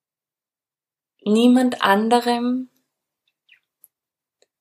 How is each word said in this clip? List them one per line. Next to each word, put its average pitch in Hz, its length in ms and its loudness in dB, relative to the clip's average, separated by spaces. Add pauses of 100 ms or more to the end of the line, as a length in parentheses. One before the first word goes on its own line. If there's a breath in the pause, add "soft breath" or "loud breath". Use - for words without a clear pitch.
(1200)
niemand 247 600 0
anderem 240 840 -2 (1900)